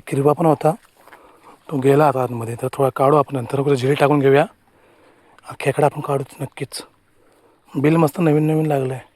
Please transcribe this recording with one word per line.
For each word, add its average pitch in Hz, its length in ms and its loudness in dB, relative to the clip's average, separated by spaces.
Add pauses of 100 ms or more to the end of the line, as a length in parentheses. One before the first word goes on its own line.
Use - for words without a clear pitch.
किरवा 139 260 0
पण 165 120 -2
होता, 151 260 2 (1000)
तो 151 60 -4
गेला 139 300 4
आता 131 160 0
आतमध्ये. 117 320 -8
तर 131 180 -6
थोडा 135 220 0
काढू 143 200 4
आपण, 143 200 0
नंतर 127 240 -4
वगैरे 139 160 0
झिली 131 180 -2
टाकून 147 260 2
घेऊया. 139 260 4 (960)
हा - 160 -18
खेकडा 147 260 0
आपण 147 160 -2
काढूच 135 240 -6 (140)
नक्कीच. - 440 -12 (920)
बिल 151 200 2
मस्त 165 240 0
नवीन 156 280 2
नवीन 156 180 0
लागलंय. 131 340 -4 (160)